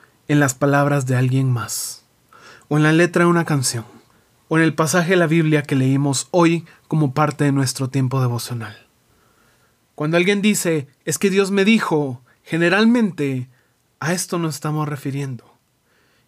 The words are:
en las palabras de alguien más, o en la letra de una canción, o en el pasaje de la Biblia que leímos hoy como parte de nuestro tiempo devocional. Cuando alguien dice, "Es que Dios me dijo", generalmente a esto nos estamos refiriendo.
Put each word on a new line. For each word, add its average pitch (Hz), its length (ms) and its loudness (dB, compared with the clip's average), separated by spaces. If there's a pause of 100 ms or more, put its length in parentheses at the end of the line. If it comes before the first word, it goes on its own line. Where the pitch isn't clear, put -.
(280)
en 147 100 2
las 139 160 2
palabras 143 520 0
de 127 100 0
alguien 131 340 0
más, - 540 -6 (640)
o 147 80 0
en 151 80 4
la 156 80 4
letra 175 320 2
de 175 60 4
una 170 140 2
canción, 127 420 -4 (600)
o 160 100 -2
en 160 60 4
el 160 140 2
pasaje 165 340 0
de 190 60 4
la 170 100 4
Biblia 156 380 2
que 147 100 -4
leímos 135 560 0
hoy 170 340 2 (220)
como 151 260 0
parte 151 300 0
de 143 80 2
nuestro 135 380 -2
tiempo 131 320 -2
devocional. 117 600 -6 (1120)
Cuando 156 200 -2
alguien 196 260 0
dice, 175 460 0 (160)
"Es 156 140 -4
que 202 120 2
Dios 190 220 0
me 196 120 2
dijo", 151 560 0 (220)
generalmente 170 1080 0 (520)
a 160 120 -2
esto 180 280 -4
nos 160 160 -4
estamos 151 320 -4
refiriendo. 139 560 -8 (840)